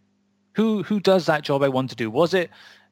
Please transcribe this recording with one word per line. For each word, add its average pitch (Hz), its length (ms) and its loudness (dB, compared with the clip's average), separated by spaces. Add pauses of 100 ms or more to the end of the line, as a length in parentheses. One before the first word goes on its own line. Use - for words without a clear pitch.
(540)
Who, 214 300 0
who 208 160 -2
does 190 260 2
that 151 160 0
job 139 200 -2
I 139 60 4
want 131 220 -2
to 120 60 -16
do?" 113 140 -4
Was 156 220 0
it 180 180 -2 (420)